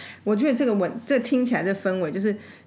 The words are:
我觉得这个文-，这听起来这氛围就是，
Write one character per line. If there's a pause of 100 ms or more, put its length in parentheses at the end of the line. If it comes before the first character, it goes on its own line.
(260)
我
觉
得
这
个
文-， (160)
这
听
起
来
这
氛
围
就
是， (320)